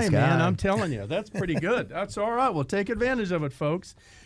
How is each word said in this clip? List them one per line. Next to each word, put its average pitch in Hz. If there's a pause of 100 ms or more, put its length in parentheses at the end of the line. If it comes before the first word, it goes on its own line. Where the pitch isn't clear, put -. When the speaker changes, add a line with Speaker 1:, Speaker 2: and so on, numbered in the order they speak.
Speaker 1:
nice 202
Speaker 2:
man. -
Speaker 1:
guy. -
Speaker 2:
I'm 185
telling 196
you, 104
that's 208
pretty 185
good. 180
Speaker 1:
<laughs> -
Speaker 2:
That's 180
all 214
right. 254
We'll 151
take 196
advantage 233
of 160
it, 139
folks. 156 (300)